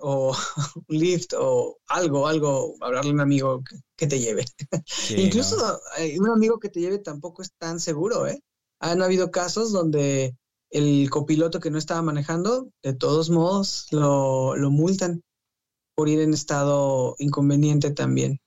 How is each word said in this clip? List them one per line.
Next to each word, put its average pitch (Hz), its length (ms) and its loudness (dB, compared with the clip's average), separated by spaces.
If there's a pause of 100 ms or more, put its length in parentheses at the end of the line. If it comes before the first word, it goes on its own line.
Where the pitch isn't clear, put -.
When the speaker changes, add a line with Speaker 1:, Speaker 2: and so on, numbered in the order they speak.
Speaker 1:
o 135 300 0
<laughs> 143 560 -6
un 156 100 -2
Lyft 170 400 0
o 127 500 0
algo, 147 400 0
algo, 147 520 0
hablarle 131 320 -2
a - 20 2
un 147 60 2
amigo 135 440 2
que, - 120 -18 (220)
que 160 100 -2
te 143 120 -2
lleve. 117 260 -2 (120)
<laughs> 165 300 -8
Speaker 2:
Sí, - 340 -6
Speaker 1:
Incluso, 208 360 2
Speaker 2:
no. 220 220 -2 (240)
Speaker 1:
eh, 156 160 -4
un 208 100 2
amigo 226 300 4
que 208 100 -8
te 175 100 -8
lleve 190 200 -2
tampoco 170 420 -12
es 190 180 -16
tan 165 200 -8
seguro, 165 480 -2
¿eh? - 140 -6 (380)
Han 170 220 0
habido 185 300 2
casos 185 400 -2
donde 143 640 0 (340)
el 143 400 4
copiloto 156 500 0
que 165 120 -4
no 151 60 -2
estaba 165 240 -4
manejando, 165 680 -2 (120)
de 135 120 -4
todos 143 360 0
modos, 180 600 0
lo, 135 640 2
lo 139 160 2
multan 175 500 2 (720)
por 151 120 0
ir 156 140 4
en 156 120 2
estado 143 840 0
inconveniente 143 720 2
también 131 560 -2